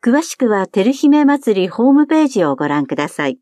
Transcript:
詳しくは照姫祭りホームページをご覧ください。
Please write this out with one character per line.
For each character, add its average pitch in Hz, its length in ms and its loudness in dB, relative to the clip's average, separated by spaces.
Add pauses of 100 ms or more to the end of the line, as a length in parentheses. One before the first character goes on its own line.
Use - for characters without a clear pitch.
詳 254 160 2
し - 160 -10
く 254 120 -2
は 196 180 -2
照 208 260 0
姫 294 320 2
祭 269 380 0
り 185 60 -2
ホ 240 220 0
ー - 20 4
ム 294 140 4
ペ 311 180 2
ー - 40 0
ジ 190 160 -2
を 139 120 -2
ご 147 100 -4
覧 147 200 -2
く 139 100 -8
だ 147 120 -4
さ 147 200 -4
い。 127 140 -6